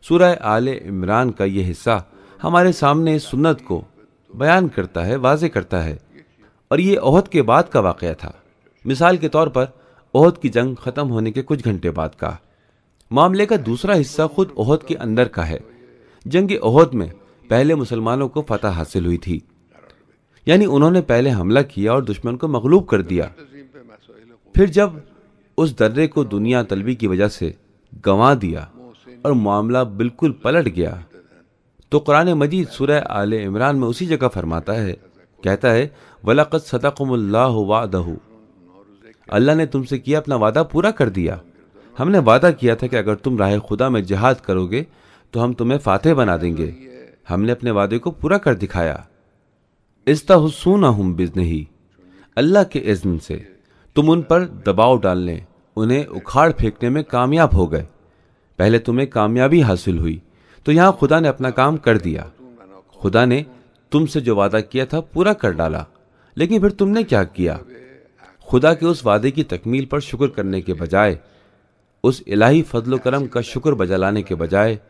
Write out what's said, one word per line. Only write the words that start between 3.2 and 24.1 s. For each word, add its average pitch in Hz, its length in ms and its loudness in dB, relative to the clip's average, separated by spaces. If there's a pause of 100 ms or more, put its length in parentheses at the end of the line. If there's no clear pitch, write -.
سنت 151 420 -2
کو 87 180 -6 (520)
بیان 160 340 2
کرتا 90 380 -6
ہے، 120 100 -2
واضح 143 300 0
کرتا 90 380 -2
ہے، 76 120 -6 (720)
اور 147 100 2
یہ 190 240 2
احد 156 260 4
کے 156 140 0
بعد 123 200 4
کا 147 180 0
واقعہ 87 380 -2
تھا۔ - 140 -14 (520)
مثال 165 320 2
کے 131 120 -4
طور 160 180 0
پر، 131 180 -2 (500)
احد 170 280 4
کی 139 60 -2
جنگ 120 260 -2
ختم 120 360 -6
ہونے 113 220 -2
کے 131 100 -6
کچھ 135 220 -6
گھنٹے 90 260 -2
بعد 78 180 -4
کا۔ 80 280 -8 (760)
معاملے 185 360 2
کا 220 100 0 (100)
دوسرا 175 340 0
حصہ 139 220 -4 (120)
خود 190 220 0
احد 131 320 0
کے 160 80 -4
اندر 117 320 0
کا 82 200 -6
ہے۔ 80 100 -6 (680)
جنگ 180 260 0 (120)
احد 131 320 6
میں 90 140 -4 (400)
پہلے 135 260 2
مسلمانوں 120 540 -4
کو 151 200 -6
فتح 107 180 -2
حاصل 87 400 -4
ہوئی 87 100 0
تھی، 85 240 -6 (1040)
یعنی 190 220 6
انہوں 143 220 4
نے 180 100 4
پہلے 127 320 0
حملہ 104 260 2 (100)
کیا 104 240 -2
اور 135 100 0
دشمن 117 340 -6
کو 156 120 -6
مغلوب 143 380 2
کر 98 160 0
دیا۔ 85 220 -2 (1300)